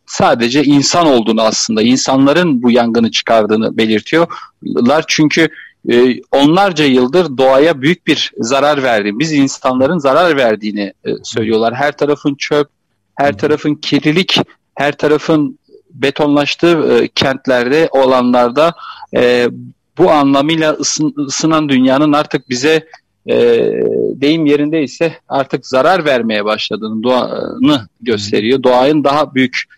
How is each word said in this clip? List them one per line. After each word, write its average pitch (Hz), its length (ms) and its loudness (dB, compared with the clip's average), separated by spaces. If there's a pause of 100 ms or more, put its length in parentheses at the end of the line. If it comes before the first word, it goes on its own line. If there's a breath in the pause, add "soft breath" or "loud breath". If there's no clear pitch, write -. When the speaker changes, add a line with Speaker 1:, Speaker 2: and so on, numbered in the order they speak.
Speaker 1:
sadece 139 580 0
insan 143 440 2
olduğunu 110 340 2
aslında, 110 400 -2
insanların 135 840 2
bu 123 80 2
yangını 117 400 2
çıkardığını 110 680 0
belirtiyorlar. 123 1300 -2
Çünkü, 156 420 0 (420 loud breath)
e, 120 300 2 (100)
onlarca 156 540 2
yıldır 135 520 0
doğaya 135 440 2
büyük 160 260 -2
bir - 300 -2
zarar 139 460 0
verdi. 104 360 -2
Biz 156 120 -4
insanların 135 680 0
zarar 147 400 0
verdiğini, 107 560 -2 (120)
e, - 40 -6 (140)
söylüyorlar. 113 520 -2
Her 143 220 -2
tarafın 143 380 -2
çöp, 147 320 -2 (480)
her 143 180 0
Speaker 2:
Hı. - 40 -14
Speaker 1:
tarafın 151 380 -2
kirlilik, 156 640 -2 (360 soft breath)
her 143 220 -4
tarafın 147 640 0 (340)
betonlaştığı, 143 1080 0
e, - 40 -2
kentlerde, 131 840 0
olanlarda, 127 840 2 (420 loud breath)
e, 123 320 2 (500)
bu 175 140 4
anlamıyla 151 600 2
ısın-, 147 420 -4 (140)
ısınan 156 420 0
dünyanın 135 440 2
artık 147 360 -4
bize, 151 380 0 (420 loud breath)
e, 120 60 0 (800)
deyim 151 300 0
yerindeyse 147 680 0 (140)
artık 135 400 -6
zarar 156 380 0
vermeye 113 400 0
başladığını, 110 580 -6
doğanı 123 840 -2 (140)
gösteriyor. 113 640 -2
Doğanın 131 400 2
daha 139 320 0
büyük 127 280 -2 (140 soft breath)